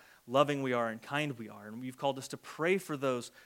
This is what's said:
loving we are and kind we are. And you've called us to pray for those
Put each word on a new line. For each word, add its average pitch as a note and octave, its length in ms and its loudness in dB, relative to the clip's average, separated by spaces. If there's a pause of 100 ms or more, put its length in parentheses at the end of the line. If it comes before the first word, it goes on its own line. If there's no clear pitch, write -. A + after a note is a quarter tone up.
(280)
loving C#3 360 4
we B2+ 100 2
are A#2 160 2
and A2 120 -6
kind C#3+ 360 -2
we A2 120 -10
are. G#2 180 -14
And A2+ 160 -10
you've B2+ 140 -8
called C#3 200 0
us C3 120 -8
to C3+ 80 -6
pray F3 400 0
for D#3+ 200 -4
those B2+ 340 0 (140)